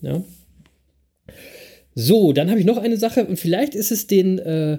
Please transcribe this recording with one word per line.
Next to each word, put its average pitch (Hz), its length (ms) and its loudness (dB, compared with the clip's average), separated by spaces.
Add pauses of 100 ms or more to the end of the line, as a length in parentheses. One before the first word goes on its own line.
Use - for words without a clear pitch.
Ja? - 200 -6 (1700)
So, 165 400 4
dann 156 160 0
habe 220 100 2
ich 175 60 2
noch 226 120 2
eine 226 200 -2
Sache 226 280 -2
und 185 120 -6
vielleicht 202 380 -2
ist 214 160 -4
es 208 160 -6
den, 190 320 2
äh, 156 400 -2